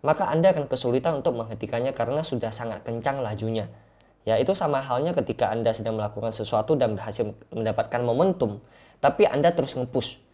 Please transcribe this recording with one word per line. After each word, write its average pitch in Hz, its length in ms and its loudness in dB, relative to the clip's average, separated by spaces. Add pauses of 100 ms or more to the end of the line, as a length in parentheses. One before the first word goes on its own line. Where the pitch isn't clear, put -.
maka 156 320 2
Anda 170 160 6
akan 160 160 2
kesulitan 131 560 0
untuk 127 160 0
menghentikannya 117 560 -4
karena 135 320 -2
sudah 117 240 -2
sangat 110 400 -8
kencang 131 320 -2
lajunya. 110 480 -2 (560)
Ya, 113 160 4
itu 190 160 2
sama 147 240 0
halnya 135 320 0
ketika 107 400 0
Anda 113 240 0
sedang 110 240 -4
melakukan 104 320 -4
sesuatu 110 400 0
dan 117 240 2
berhasil 107 320 -4 (240)
mendapatkan 113 480 -2
momentum, 123 640 0 (320)
tapi 143 320 4
Anda 156 240 4
terus 160 240 -2
nge-push, 127 400 -4 (160)